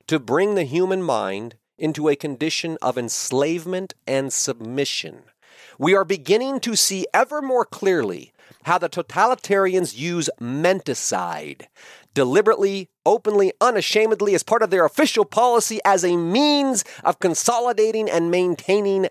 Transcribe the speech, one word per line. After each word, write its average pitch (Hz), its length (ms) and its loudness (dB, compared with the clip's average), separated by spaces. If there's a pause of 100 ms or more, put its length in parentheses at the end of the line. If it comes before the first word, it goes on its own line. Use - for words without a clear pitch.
to 160 140 0
bring 160 340 0
the 185 100 0
human 185 380 -2
mind 110 540 -4 (200)
into 151 320 -2
a 147 80 4
condition 156 640 -6
of 123 180 -2
enslavement 165 960 -4 (120)
and 135 260 -2
submission. 127 920 -6 (540)
We 160 160 2
are 196 100 4
beginning 202 560 0
to 233 160 -4
see 190 360 0
ever 269 300 0
more 254 220 0
clearly 123 680 -2 (320)
how 175 140 2
the 170 100 -4
totalitarians 185 1080 0
use 165 320 -4 (120)
menticide, 120 1300 -4 (460)
deliberately, 196 760 2 (180)
openly, 202 540 2
unashamedly, 214 760 2
as 165 80 2
part 226 200 2
of 202 80 0
their 175 140 4
official 220 400 2
policy 233 600 2
as 190 200 4
a 175 120 2
means 269 680 2 (200)
of 175 160 0
consolidating 220 920 0
and 170 200 0
maintaining 190 800 0